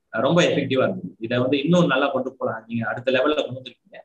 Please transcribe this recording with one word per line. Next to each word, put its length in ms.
அ, 40
ரொம்ப 220
எஃபெக்டிவா 420
இருந்தது. 360
இதை 180
வந்து 260
இன்னும் 220
நல்லா 220
கொண்டு 260
போலாம். 340
நீங்க 200
அடுத்த 240
லெவல்ல 340
கொண்டு 160
வந்துருக்கீங்க. 440